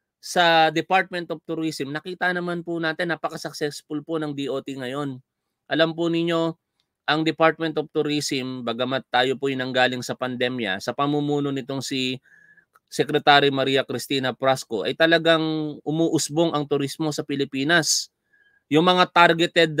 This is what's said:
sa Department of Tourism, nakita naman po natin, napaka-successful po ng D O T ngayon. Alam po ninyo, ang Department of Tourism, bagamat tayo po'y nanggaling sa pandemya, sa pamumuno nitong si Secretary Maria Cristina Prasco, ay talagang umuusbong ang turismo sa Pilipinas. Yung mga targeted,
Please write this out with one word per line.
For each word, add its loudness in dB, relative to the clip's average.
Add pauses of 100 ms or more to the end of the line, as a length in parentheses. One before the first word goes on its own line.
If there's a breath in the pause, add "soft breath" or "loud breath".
(180)
sa 4
Department -2
of -6
Tourism, -4
nakita -4
naman -4
po -4
natin, -4
napaka-successful -6
po -4
ng -4
D -4
O -4
T -8
ngayon. -6 (480)
Alam 2
po 0
ninyo, 0 (560)
ang 2
Department 2
of -2
Tourism, -2
bagamat -2
tayo 0
po'y -2
nanggaling 0
sa -8
pandemya, -4
sa -6
pamumuno 0
nitong -6
si -4 (680 soft breath)
Secretary 4
Maria 0
Cristina -4
Prasco, 0
ay -2
talagang 4 (400)
umuusbong 0
ang 0
turismo -2
sa -6
Pilipinas. 0 (640)
Yung 4
mga 4
targeted, 4